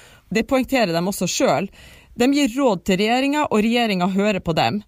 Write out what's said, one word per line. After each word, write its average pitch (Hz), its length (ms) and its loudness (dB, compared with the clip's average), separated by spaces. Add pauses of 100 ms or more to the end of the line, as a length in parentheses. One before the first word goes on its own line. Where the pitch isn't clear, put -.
(300)
Det 220 160 0
poengterer 254 480 0
de 165 80 0
også 190 240 -4
selv. 180 480 0 (400)
De 240 160 2
gir 277 320 0
råd 220 240 0
til 190 160 2
regjeringen, 269 480 0
og 214 160 0
regjeringen 214 480 0
hører 196 320 -2
på 165 80 -2
dem. 151 340 0